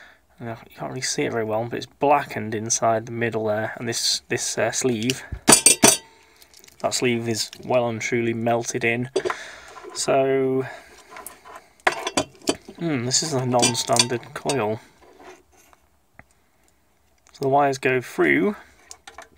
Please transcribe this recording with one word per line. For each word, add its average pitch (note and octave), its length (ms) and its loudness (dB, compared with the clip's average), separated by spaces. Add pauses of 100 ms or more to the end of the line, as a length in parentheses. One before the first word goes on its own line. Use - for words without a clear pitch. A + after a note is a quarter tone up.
(400)
you A#2 160 -10 (200)
can't D3 160 -10
really C3 100 -8
see - 220 -2
it A#2+ 100 -2
very A#2 100 0
well, G#2+ 220 -2
but A#2 100 -8
it's - 120 -6
blackened C#3 680 0
inside A2+ 520 0
the A#2+ 40 -10
middle A2+ 360 -2
there. G#2+ 280 -2
And A#2 140 -6
this, - 400 -2
this, - 280 -2
uh, A2+ 140 2
sleeve, B2+ 520 0 (1600)
that - 140 -2
sleeve A#2 340 0
is A2 240 -2 (140)
well A#2+ 240 2
and A2 100 -4
truly A#2 340 0
melted A#2 520 0
in. A#2+ 240 0 (840)
So, C3+ 720 2 (2250)
hmm, C#3+ 260 -2
this B2+ 180 0
is D#3 100 -4
a B2+ 120 0
non-standard B2 880 0
coil. A2+ 460 -2 (2500)
So - 80 -20
the C3+ 80 0
wires C#3 280 4
go C3 220 2
through E3+ 560 2 (800)